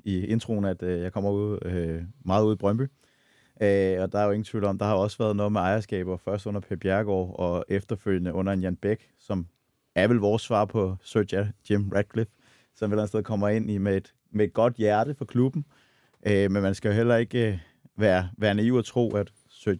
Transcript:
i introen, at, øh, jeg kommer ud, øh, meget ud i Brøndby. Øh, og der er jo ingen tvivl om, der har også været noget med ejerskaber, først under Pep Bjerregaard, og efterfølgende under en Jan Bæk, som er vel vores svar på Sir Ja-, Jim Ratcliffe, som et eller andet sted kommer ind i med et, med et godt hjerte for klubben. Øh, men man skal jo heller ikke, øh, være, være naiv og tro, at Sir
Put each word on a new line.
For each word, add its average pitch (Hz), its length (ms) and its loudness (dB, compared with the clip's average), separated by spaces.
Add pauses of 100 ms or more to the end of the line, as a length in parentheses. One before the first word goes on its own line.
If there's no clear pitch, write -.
i 95 220 -2
introen, 110 400 -2
at, 92 180 -4
øh, 90 180 -2
jeg 90 120 -6
kommer 101 180 -2
ud, 104 340 -2
øh, 85 380 -4 (220)
meget 101 200 4
ud 107 80 2
i 92 40 -2
Brøndby. 110 300 0 (760)
Øh, 95 400 2
og 95 100 -2
der 101 80 -2
er 104 60 2
jo 104 60 2
ingen 104 140 -2
tvivl 107 180 -4
om, 98 140 0
der 101 80 -4
har 107 100 2
også 101 220 0
været 107 180 0
noget 104 160 0
med 101 100 0
ejerskaber, 92 560 -2
først 98 280 -6
under 101 160 -6
Pep 95 180 -8
Bjerregaard, 95 600 0
og 87 280 -2
efterfølgende 95 680 -2
under 95 200 0
en 95 80 -2
Jan 90 140 -2
Bæk, - 420 -4
som 92 300 -6 (480)
er 92 120 4
vel 120 100 4
vores 104 240 2
svar 107 240 0
på 95 360 -2
Sir - 300 0
Ja-, 101 160 0 (220)
Jim 101 200 0
Ratcliffe, 104 440 -2 (420)
som 104 160 -2
et - 20 0
eller 107 80 2
andet 104 80 -2
sted 107 140 -2
kommer 104 260 -2
ind 107 220 0
i 101 60 -2
med 98 200 0
et, - 160 -8 (180)
med 104 140 2
et 98 80 -4
godt 120 220 2
hjerte 110 380 2
for - 120 -8
klubben. 131 400 0 (600)
Øh, 98 240 4
men 101 100 2
man 98 140 0
skal - 140 -2
jo 101 60 2
heller 117 200 4
ikke, 117 320 0
øh, 98 100 -2 (400)
være, 92 400 4
være 104 180 2
naiv 110 180 2
og 120 120 2
tro, 117 300 0
at 101 180 -2 (160)
Sir - 300 -2